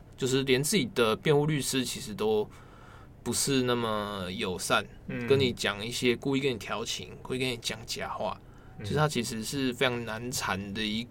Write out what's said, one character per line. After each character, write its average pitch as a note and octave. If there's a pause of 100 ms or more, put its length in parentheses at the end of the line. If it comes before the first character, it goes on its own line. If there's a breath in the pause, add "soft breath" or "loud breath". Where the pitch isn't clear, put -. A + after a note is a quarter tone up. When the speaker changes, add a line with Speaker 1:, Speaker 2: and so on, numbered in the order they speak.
(180)
Speaker 1:
就 C3+
是 C3
连 B2+
自 D3+
己 C3
的 A2
辩 D3+
护 D3
律 D3+
师 C3
其 A#2
实 A2
都 G#2+ (720 loud breath)
不 B2
是 C3+
那 B2
么 G#2
友 F#2+
善， A2 (240)
Speaker 2:
嗯。 B2
Speaker 1:
跟 C#3
你 B2
讲 G2+
一 A#2+
些， B2
故 C#3
意 C3+
跟 C#3
你 A2+
调 G#2
情， - (120)
故 -
意 -
跟 C3
你 B2
讲 A2+
假 E2
话， G2 (400 loud breath)
Speaker 2:
嗯。 A2+
Speaker 1:
就 G#2
是 C3+
他 D3+
其 B2
实 A2
是 C3+
非 B2+
常 A#2+
难 A2+
缠 G2
的 A2
一 A2